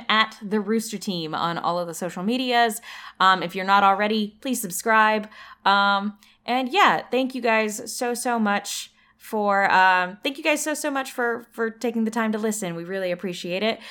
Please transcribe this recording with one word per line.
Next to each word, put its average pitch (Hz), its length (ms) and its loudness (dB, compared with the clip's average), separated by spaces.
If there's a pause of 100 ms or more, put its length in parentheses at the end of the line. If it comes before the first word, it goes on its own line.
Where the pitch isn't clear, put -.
at 220 320 2
the 214 180 -2
Rooster 214 380 -2
Team 170 360 -4
on 170 240 -2
all 170 220 0
of 175 80 -4
the 170 60 -10
social 180 300 -8
medias. 240 580 0 (380)
Um, 185 220 6
if 175 140 -6
you're 190 100 -6
not 196 180 4
already, 208 580 2
please 247 200 -4
subscribe. 214 680 2 (360)
Um, 202 520 2 (280)
and 254 260 -2
yeah, 294 380 4
thank 254 240 0
you 254 80 -8
guys 220 500 0
so, 240 220 -4
so 240 240 -2
much 202 540 -2 (260)
for, 202 540 0
um, 185 520 4
thank 277 140 -4
you 320 60 -10
guys 302 200 0
so, 311 100 -2
so 302 180 -4
much 269 200 -4
for, 233 400 -4
for 226 180 -4
taking 226 340 -2
the 220 80 0
time 226 220 -2
to 220 40 -2
listen. 196 380 -4
We 170 80 -8
really 185 280 -4
appreciate 180 520 -4
it. 220 160 -2 (120)